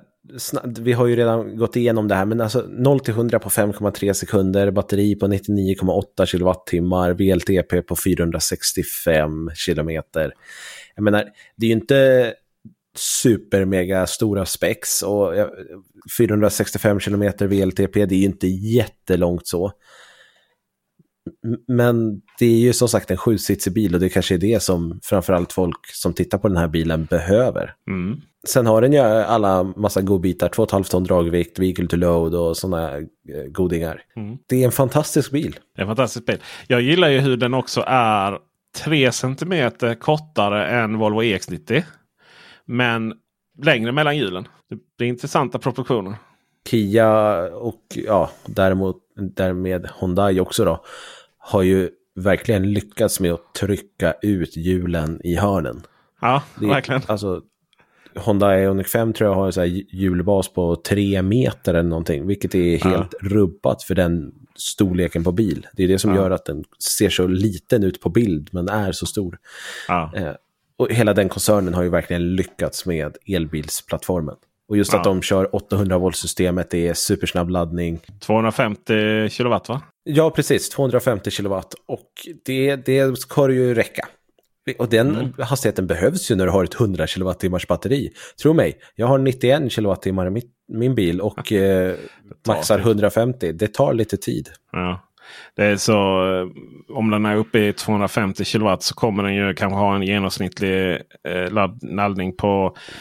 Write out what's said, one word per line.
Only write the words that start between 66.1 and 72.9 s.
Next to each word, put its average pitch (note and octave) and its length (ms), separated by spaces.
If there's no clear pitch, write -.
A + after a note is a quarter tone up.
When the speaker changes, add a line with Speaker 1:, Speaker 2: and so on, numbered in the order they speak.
Speaker 2:
Ja. F#2+ 60
Speaker 1:
gör F#2+ 140
att F2 140
den D2 180
ser G2+ 120
så F#2 180
liten G2 560
ut F#2 180
på F2 80
bild, E2+ 420
men F2+ 180
är G2+ 220
så - 140
stor. F2+ 320
Speaker 2:
Ja. E2+ 280
Speaker 1:
Eh, E2+ 180
och - 140
hela A2 220
den F#2+ 160
koncernen G2 440
har F2+ 100
ju F2 60
verkligen F2 460
lyckats - 500
med D#2 320